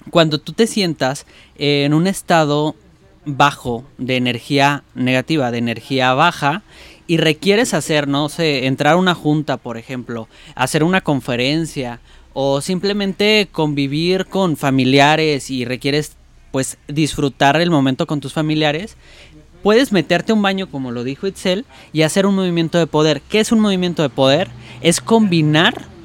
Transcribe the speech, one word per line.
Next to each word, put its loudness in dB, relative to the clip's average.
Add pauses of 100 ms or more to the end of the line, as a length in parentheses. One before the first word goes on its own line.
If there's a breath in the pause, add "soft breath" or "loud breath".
(100)
Cuando 2
tú -12
te 2
sientas, -4 (300 soft breath)
eh, 0
en 2
un 4
estado 0 (480)
bajo -2 (140)
de -2
energía 0 (100)
negativa, 0
de -4
energía -2
baja, -2 (460 loud breath)
y 0
requieres 0
hacer, -2
no -2
sé, -2
entrar 2
a 6
una 2
junta, -2
por -10
ejemplo, -10 (260 loud breath)
hacer 0
una 2
conferencia, -4 (380 soft breath)
o 0
simplemente 0
convivir -2
con 0
familiares 2
y -4
requieres, -4 (340)
pues, -4 (100)
disfrutar 0
el 0
momento 0
con -4
tus -12
familiares, -2 (680 loud breath)
puedes 2
meterte 0
a 4
un 2
baño, -2
como -8
lo -8
dijo -6
Itzel, -4 (280 loud breath)
y 0
hacer 2
un 2
movimiento 0
de 2
poder. 2
¿Qué 0
es 2
un 4
movimiento 0
de 2
poder? 2 (320 loud breath)
Es 2
combinar, 2 (180)